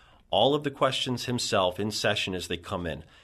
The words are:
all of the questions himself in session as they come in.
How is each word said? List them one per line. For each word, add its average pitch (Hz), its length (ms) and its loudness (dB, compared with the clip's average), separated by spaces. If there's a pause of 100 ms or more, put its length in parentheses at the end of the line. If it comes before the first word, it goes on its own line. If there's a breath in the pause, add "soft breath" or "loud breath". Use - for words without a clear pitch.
(300 soft breath)
all 120 260 6
of 147 80 -4
the 143 80 -2
questions 131 540 0
himself 104 520 0
in 104 140 -2
session 104 420 -2
as 87 140 -6
they 90 80 -2
come 90 280 -6
in. 78 200 -6 (200 loud breath)